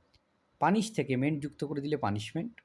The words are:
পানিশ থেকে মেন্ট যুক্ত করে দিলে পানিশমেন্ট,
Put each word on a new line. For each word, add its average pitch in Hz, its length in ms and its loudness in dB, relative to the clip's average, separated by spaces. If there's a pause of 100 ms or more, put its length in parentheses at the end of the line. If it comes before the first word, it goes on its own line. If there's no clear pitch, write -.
(600)
পানিশ 190 360 2
থেকে 127 200 0
মেন্ট 143 280 0
যুক্ত 151 200 -8
করে 143 180 -4
দিলে 147 160 0
পানিশমেন্ট, 110 680 -4